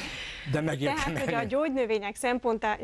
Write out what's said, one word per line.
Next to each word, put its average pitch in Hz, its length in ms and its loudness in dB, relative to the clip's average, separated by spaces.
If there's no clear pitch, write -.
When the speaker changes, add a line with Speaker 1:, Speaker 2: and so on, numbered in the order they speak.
Speaker 1:
De 151 80 2
megérdemelném. 160 540 0
Speaker 2:
Tehát, 277 100 0
hogy 247 100 0
a 233 80 2
gyógynövények 226 760 0
szempontá-, 233 680 0